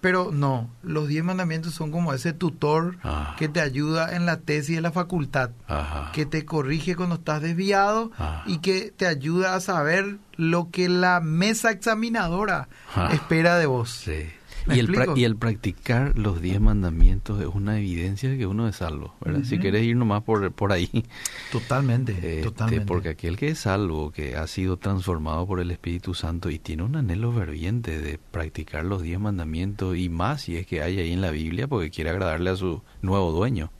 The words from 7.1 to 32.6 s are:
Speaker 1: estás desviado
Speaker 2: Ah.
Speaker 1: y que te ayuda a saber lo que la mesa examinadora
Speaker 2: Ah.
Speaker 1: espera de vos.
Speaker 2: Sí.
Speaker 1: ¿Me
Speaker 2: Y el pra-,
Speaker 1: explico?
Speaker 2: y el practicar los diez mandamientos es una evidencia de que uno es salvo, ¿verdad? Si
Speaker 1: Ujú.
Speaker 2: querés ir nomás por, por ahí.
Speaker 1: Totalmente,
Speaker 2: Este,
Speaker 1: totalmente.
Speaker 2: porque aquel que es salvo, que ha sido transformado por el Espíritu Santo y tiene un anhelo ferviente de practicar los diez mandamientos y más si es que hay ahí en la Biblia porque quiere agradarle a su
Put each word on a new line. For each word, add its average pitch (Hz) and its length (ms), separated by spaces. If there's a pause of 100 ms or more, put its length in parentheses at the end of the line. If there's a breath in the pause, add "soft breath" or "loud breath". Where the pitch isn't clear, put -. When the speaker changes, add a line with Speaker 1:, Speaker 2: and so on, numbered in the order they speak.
Speaker 1:
estás 156 260
desviado 196 760
Speaker 2:
Ah. 78 260
Speaker 1:
y 180 140
que 185 360
te 185 120
ayuda 170 480
a 190 60
saber 185 560 (200)
lo 170 320
que 180 200
la 180 320
mesa 202 500
examinadora 208 960 (280 loud breath)
Speaker 2:
Ah. - 180
Speaker 1:
espera 165 440
de 165 80
vos. 123 240
Speaker 2:
Sí. 78 400 (380 loud breath)
Speaker 1:
¿Me 127 100
Speaker 2:
Y - 20
el 117 80
pra-, - 80
Speaker 1:
explico? 135 220
Speaker 2:
y 123 80
el 113 100
practicar 117 800
los 101 240
diez 92 180
mandamientos 98 840
es 78 60
una 101 300
evidencia 98 520
de 135 80
que 113 100
uno 107 200
es 98 100
salvo, 78 360 (100)
¿verdad? 147 200
Si 135 120
Speaker 1:
Ujú. 175 80
Speaker 2:
querés 107 200
ir 117 120
nomás 107 280
por, 101 300
por 101 180
ahí. 95 340 (460 loud breath)
Speaker 1:
Totalmente, 123 640
Speaker 2:
Este, 82 280
Speaker 1:
totalmente. 113 440
Speaker 2:
porque 87 240
aquel 85 280
que 143 120
es 160 100
salvo, 85 520
que 71 240
ha 80 120
sido 92 300
transformado 87 680
por 95 140
el 87 120
Espíritu 87 440
Santo 85 340
y 78 100
tiene 80 240
un 127 120
anhelo 117 360
ferviente 85 680
de 76 200 (120)
practicar 80 540
los 95 180
diez 87 160
mandamientos 92 760
y 90 120
más 95 320
si 82 160
es 90 80
que 80 160
hay 90 180
ahí 85 120
en 90 100
la 90 100
Biblia 80 360
porque 92 240
quiere 80 180
agradarle 87 400
a 92 60
su 92 260 (200 soft breath)